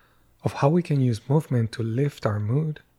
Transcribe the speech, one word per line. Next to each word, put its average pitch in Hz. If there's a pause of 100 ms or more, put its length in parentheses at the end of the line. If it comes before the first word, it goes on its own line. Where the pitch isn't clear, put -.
(420)
of -
how 139
we 170
can 147
use 123
movement 131
to 113
lift 123
our 104
mood 147 (180)